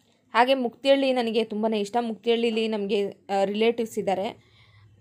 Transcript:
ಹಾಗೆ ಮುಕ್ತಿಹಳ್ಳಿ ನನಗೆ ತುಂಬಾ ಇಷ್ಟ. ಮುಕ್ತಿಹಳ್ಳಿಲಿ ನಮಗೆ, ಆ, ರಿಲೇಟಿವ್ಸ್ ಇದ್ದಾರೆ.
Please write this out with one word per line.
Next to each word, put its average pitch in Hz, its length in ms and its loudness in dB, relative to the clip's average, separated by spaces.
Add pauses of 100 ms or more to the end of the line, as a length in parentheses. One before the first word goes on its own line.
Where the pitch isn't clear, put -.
(340)
ಹಾಗೆ 247 200 6
ಮುಕ್ತಿಹಳ್ಳಿ 269 580 2
ನನಗೆ 226 320 0
ತುಂಬಾ 220 320 -2
ಇಷ್ಟ. 202 240 -4
ಮುಕ್ತಿಹಳ್ಳಿಲಿ 226 680 -2
ನಮಗೆ, 202 420 -2
ಆ, 196 340 -2
ರಿಲೇಟಿವ್ಸ್ 220 540 0
ಇದ್ದಾರೆ. 190 520 -4 (500)